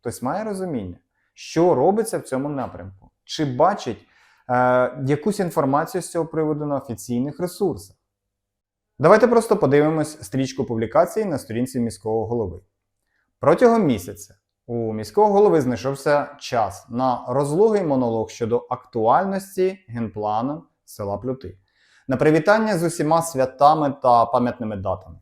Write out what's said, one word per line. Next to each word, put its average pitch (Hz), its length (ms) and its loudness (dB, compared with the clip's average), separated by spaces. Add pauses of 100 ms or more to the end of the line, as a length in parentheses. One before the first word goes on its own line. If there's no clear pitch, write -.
Хтось - 220 -10
має 170 220 -4
розуміння, 170 520 -8 (380)
що 170 400 2
робиться 190 440 2
в 131 40 -6
цьому 131 260 -4
напрямку? 117 640 -10 (140)
Чи - 200 -4
бачить, 139 640 0 (440)
е, 123 420 4 (140)
якусь 147 340 -2
інформацію 160 640 -2
з - 80 -12
цього 165 160 -2
приводу 151 400 -2
на 143 100 -2
офіційних 123 640 -6
ресурсах? - 580 -6 (1000)
Давайте 214 260 6
просто 226 300 2
подивимось 151 680 2
стрічку 131 420 -4
публікацій 147 600 0
на 180 140 -4
сторінці 123 420 -6
міського 110 460 -4
голови. 104 340 -6 (800)
Протягом 214 460 4
місяця 104 480 -4 (320)
у 117 260 -4
міського 202 400 0
голови 196 280 4
знайшовся 139 800 -2
час 107 500 -4
на 123 380 -2
розлогий 160 540 2
монолог 120 480 0
щодо 120 400 -2
актуальності 185 1080 -2 (100)
генплану 113 720 -4 (220)
села 101 340 -8
Плюти, 127 400 -10 (500)
на 131 80 0
привітання 175 600 4
з 165 40 -2
усіма 160 400 0
святами 135 800 2
та 117 240 6
пам'ятними 117 500 -2
датами. 92 460 -8